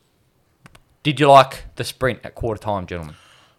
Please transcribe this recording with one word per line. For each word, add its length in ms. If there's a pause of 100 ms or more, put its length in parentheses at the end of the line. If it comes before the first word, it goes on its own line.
(1040)
did 180
you 80
like 360 (120)
the 80
sprint 400
at 100
quarter 280
time, 240
gentlemen? 300 (420)